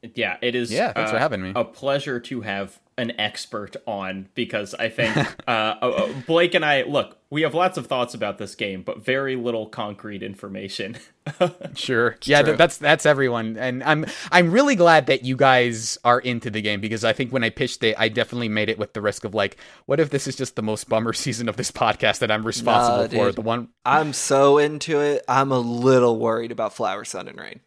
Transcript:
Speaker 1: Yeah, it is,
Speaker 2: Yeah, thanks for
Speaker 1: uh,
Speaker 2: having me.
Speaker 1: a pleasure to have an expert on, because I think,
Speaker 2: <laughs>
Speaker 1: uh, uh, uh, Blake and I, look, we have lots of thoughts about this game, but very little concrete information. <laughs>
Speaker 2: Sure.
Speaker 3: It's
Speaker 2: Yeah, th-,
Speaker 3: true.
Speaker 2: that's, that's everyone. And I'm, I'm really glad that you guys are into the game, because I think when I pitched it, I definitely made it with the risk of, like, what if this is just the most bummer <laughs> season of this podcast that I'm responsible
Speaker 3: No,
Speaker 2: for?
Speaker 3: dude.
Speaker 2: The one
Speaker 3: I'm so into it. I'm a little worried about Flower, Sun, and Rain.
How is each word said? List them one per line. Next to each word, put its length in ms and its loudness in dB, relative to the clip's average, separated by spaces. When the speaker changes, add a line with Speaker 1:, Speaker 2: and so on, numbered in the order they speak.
Speaker 1:
Yeah, 280 -2
it 140 0
is, 160 -2
Speaker 2:
Yeah, 220 0
thanks 180 -2
for 60 0
Speaker 1:
uh, 20 0
Speaker 2:
having 220 0
me. 120 -6
Speaker 1:
a 120 0
pleasure 560 -4
to 200 -10
have 380 -6
an 220 -4
expert 560 -6
on, 480 -6
because 400 -6
I 160 -4
think, 280 -2
Speaker 2:
<laughs> 300 -4
Speaker 1:
uh, 40 -2
uh, 300 0
uh, 320 0
Blake 300 2
and 100 2
I, 180 4
look, 340 -2
we 140 -2
have 100 0
lots 240 0
of 100 -8
thoughts 280 -2
about 240 -6
this 160 -10
game, 260 -6
but 240 -10
very 300 -2
little 320 -4
concrete 560 -10
information. 760 -10
<laughs> 60 -20
Speaker 2:
Sure. 360 0
Speaker 3:
It's 160 -12
Speaker 2:
Yeah, 140 6
th-, 100 4
Speaker 3:
true. 60 0
Speaker 2:
that's, 200 2
that's 280 2
everyone. 520 2
And 260 -4
I'm, 220 2
I'm 180 6
really 280 4
glad 300 6
that 180 2
you 100 -2
guys 720 4
are 140 6
into 300 -4
the 120 -4
game, 180 -2
because 240 -4
I 100 4
think 200 -4
when 100 0
I 60 2
pitched 340 -4
it, 160 2
I 80 2
definitely 420 -2
made 200 0
it 100 -4
with 140 -6
the 80 -6
risk 240 -2
of, 100 -6
like, 220 -2
what 120 0
if 100 2
this 160 -4
is 120 -6
just 180 -6
the 80 -6
most 240 -4
bummer 260 0
<laughs> 120 -6
season 240 -4
of 80 -6
this 120 -4
podcast 500 0
that 120 0
I'm 160 0
responsible 560 2
Speaker 3:
No, 60 -2
Speaker 2:
for? 180 0
Speaker 3:
dude. 80 -2
Speaker 2:
The 60 -6
one 260 -2
Speaker 3:
I'm 280 2
so 440 6
into 440 0
it. 260 0
I'm 240 2
a 80 2
little 580 4
worried 360 -2
about 200 -4
Flower, 300 -4
Sun, 240 -10
and 120 -18
Rain. 280 -16